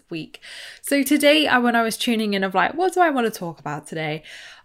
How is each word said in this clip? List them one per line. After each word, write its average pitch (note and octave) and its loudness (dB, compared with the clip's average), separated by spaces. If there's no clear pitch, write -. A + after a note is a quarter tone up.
week. - -12
So C#4 2
today, D4 4
I, - 4
when A#3+ 4
I A#3 4
was A3+ -2
tuning A3 -2
in F#3+ 0
of F#3+ -4
like, - 2
"What F4+ 0
do F4+ 2
I E4+ 4
want B3+ 0
to G#3+ -4
talk E3+ -10
about D3+ -8
today?" D#3 -6